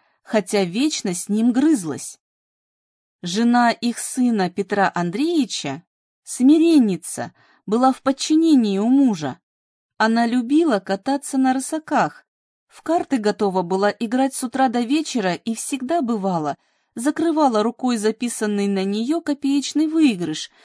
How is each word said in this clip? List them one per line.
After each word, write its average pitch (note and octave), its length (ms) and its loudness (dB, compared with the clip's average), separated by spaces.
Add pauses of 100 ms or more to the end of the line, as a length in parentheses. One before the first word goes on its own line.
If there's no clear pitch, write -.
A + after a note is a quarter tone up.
(240)
хотя G3+ 400 0
вечно G3+ 500 -2
с - 140 -8
ним A3 240 2
грызлась. G#3+ 680 0 (1040)
Жена A#3 480 2
их A3+ 300 -4
сына A3+ 500 0
Петра G3 420 0
Андреевича, F3+ 920 -2 (400)
смиренница, C4 1080 2 (320)
была B3 280 2
в - 100 -10
подчинении C4+ 760 2
у G#3+ 100 0
мужа. G#3+ 500 2 (600)
Она A3+ 280 2
любила B3 540 2
кататься C4+ 580 -4
на C4 140 2
рысаках, C4+ 720 -4 (400)
в - 160 -20
карты D#4+ 360 -2
готова G3+ 440 0
была F#3+ 280 0
играть B3+ 440 -2
с - 100 -8
утра C4 240 0
до A#3+ 120 -2
вечера A#3 540 -2
и A3+ 200 -6
всегда, C#4 480 -4
бывало, F#3 540 -2 (380)
закрывала D4 680 0
рукой A#3+ 340 -2
записанный G#3 720 -2
на F#3+ 180 -2
нее A#3 360 -2
копеечный C#4+ 680 -2
выигрыш, A3 640 0 (140)